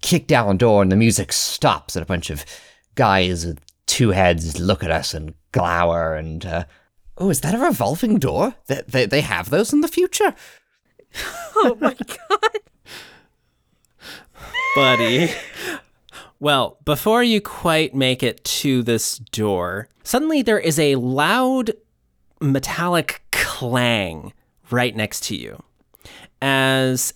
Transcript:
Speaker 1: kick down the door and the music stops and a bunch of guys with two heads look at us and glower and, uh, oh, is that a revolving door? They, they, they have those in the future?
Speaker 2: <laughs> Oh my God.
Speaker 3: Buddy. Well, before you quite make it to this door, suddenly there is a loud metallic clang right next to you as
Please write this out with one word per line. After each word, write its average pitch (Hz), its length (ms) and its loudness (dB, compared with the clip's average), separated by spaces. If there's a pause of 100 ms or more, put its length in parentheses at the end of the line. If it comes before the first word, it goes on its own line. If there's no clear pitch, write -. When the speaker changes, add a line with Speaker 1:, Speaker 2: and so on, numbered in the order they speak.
Speaker 1:
kick - 260 0
down 117 220 4
the 98 60 2
door 104 260 6
and 95 100 4
the 95 60 6
music 113 340 2
stops - 640 -2
and 82 80 -6
a - 40 -16
bunch 87 220 -4
of 73 140 -8 (520)
guys 92 500 2
with 85 160 -8 (240)
two - 240 2
heads 87 500 2
look 92 240 0
at 85 80 -2
us 78 220 -4
and 78 200 -10 (200)
glower 85 600 0
and, 80 320 -8
uh, 85 200 -4 (520)
oh, 196 120 0
is 160 100 0
that 165 160 -2
a - 20 0
revolving 214 640 0
door? 185 360 -2 (100)
They, 139 200 -4
they, 131 200 0
they 131 160 0
have 95 280 -2
those 190 220 0
in 294 80 4
the 320 80 0
future? 359 520 0
Speaker 2:
<laughs> - 40 -20 (1120)
Oh 415 260 4
my 269 140 0
God. 440 640 -4 (2250)
Speaker 3:
Buddy. 131 560 2 (1080)
Well, 139 460 0
before 214 380 2
you 220 180 2
quite 160 540 -2
make 131 260 0
it 120 220 -2
to 131 400 0
this 113 340 -2
door, 101 720 -2 (140)
suddenly 294 400 0
there 214 160 2
is 160 180 0
a 147 200 4
loud 214 760 0 (680)
metallic 156 920 -2
clang 117 1040 -2 (360)
right 123 260 0
next 107 280 -6
to 110 120 -6
you 57 280 -12 (760)
as 135 760 0